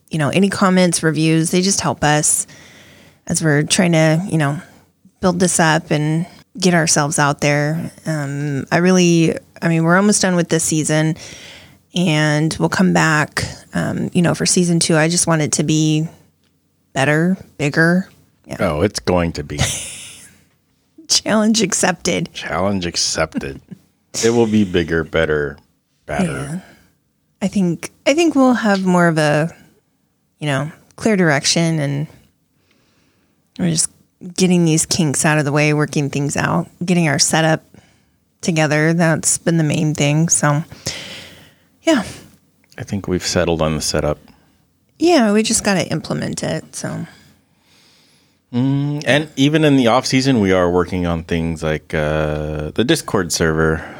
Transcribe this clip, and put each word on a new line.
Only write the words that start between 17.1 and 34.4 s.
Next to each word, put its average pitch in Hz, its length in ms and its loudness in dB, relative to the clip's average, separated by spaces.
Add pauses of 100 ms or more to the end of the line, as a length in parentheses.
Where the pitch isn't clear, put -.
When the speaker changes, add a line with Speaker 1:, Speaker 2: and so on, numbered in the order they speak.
Speaker 1:
bigger. 165 520 2 (360)
Yeah. 67 140 -12
Speaker 2:
Oh, 82 220 0
it's 98 180 0
going 87 340 0
to 76 100 -10
be. 73 160 -10 (720)
Speaker 1:
<laughs> - 760 -20
Challenge 220 540 0
accepted. 175 720 -2
Speaker 2:
Challenge 92 520 -4
accepted. - 760 -6 (640)
It 113 80 4
will 117 160 4
be 107 160 4
bigger, 85 400 0
better, 76 540 -2 (480)
badder. 156 260 -2
Speaker 1:
Yeah. 139 280 -8 (840)
I 196 60 -2
think, 180 420 -2 (160)
I 277 80 2
think 330 220 0
we'll 262 180 4
have 202 320 0
more 180 220 4
of 160 100 2
a, 151 320 0 (880)
you 156 80 -8
know, 143 240 -4 (260)
clear 220 180 0
direction, 165 640 0
and 143 280 -4 (1500)
we're 180 140 0
just 165 180 -2 (460)
getting 175 300 4